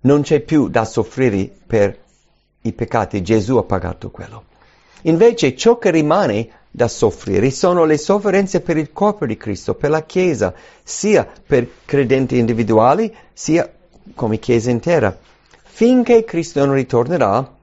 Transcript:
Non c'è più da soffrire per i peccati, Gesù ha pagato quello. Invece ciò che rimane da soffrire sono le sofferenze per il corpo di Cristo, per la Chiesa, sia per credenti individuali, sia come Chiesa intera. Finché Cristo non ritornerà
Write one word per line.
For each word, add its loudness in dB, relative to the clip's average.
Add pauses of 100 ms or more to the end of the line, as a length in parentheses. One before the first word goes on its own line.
Non 4
c'è 0
più 0
da -2
soffrire -2 (180)
per 0 (640)
i -6
peccati, -4
Gesù 0
ha 0
pagato -8
quello. -20 (600)
Invece 2
ciò 2
che -2
rimane 0 (220)
da -2
soffrire 0
sono 0
le 2
sofferenze 0
per -2
il -6
corpo -2
di -4
Cristo, -6
per -2
la -2
Chiesa, -2 (280)
sia 0 (160)
per 0 (160)
credenti 0
individuali, 2 (200)
sia -2 (440)
come -4
Chiesa 0
intera. 0 (480)
Finché 2
Cristo -2
non 2
ritornerà 0